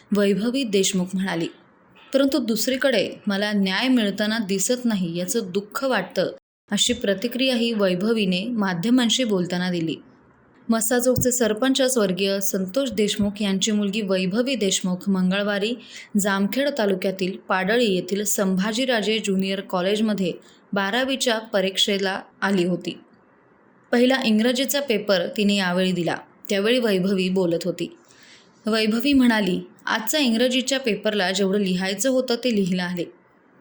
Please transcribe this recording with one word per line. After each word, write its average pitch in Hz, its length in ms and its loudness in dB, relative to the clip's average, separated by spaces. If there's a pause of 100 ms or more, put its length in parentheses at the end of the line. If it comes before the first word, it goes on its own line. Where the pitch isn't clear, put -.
(160)
वैभवी 208 480 2
देशमुख 190 500 0
म्हणाली. 180 340 -4 (680)
परंतु 277 240 4
दुसरीकडे 240 720 0 (160)
मला 208 260 0
न्याय 202 360 0
मिळताना 214 500 0
दिसत 202 460 -2
नाही, 180 340 -2
याचं 190 260 -4
दुःख 196 400 -6
वाटतं," 196 420 -2 (440)
अशी 208 220 2
प्रतिक्रिया 233 640 0
ही 233 180 0
वैभवीने 196 760 2
माध्यमांशी 226 760 0
बोलताना 180 460 0
दिली. 165 260 -2 (720)
मस्साजोगचे 240 640 2
सरपंच 247 500 2
स्वर्गीय 196 580 0
संतोष 196 500 -2
देशमुख 202 520 0
यांची 196 300 0
मुलगी 208 280 0
वैभवी 196 540 0
देशमुख 190 540 -2
मंगळवारी 202 680 0 (460)
जामखेड 202 480 0 (100)
तालुक्यातील 190 580 -2 (120)
पाडळी 202 460 2
येथील 196 300 -2
संभाजीराजे 214 920 0
ज्युनियर 196 420 -2
कॉलेजमध्ये 190 720 0 (400)
बारावीच्या 233 680 0
परीक्षेला 196 840 0 (220)
आली 190 220 2
होती. 175 340 -4 (920)
पहिला 254 320 4
इंग्रजीचा 247 560 2
पेपर 202 460 0 (100)
तिने 202 180 2
यावेळी 185 380 2
दिला, 170 240 -2 (320)
त्यावेळी 208 300 2
वैभवी 190 500 2
बोलत 180 360 0
होती. 170 320 -6 (720)
वैभवी 226 460 0
म्हणाली, 214 480 4 (260)
"आजचा 220 320 -2
इंग्रजीच्या 254 640 0
पेपरला 202 500 0
जेवढं 190 280 0
लिहायचं 190 520 0
होतं, 254 240 0
ते 233 220 0
लिहिलं 185 260 0
आहे. 175 220 -4 (560)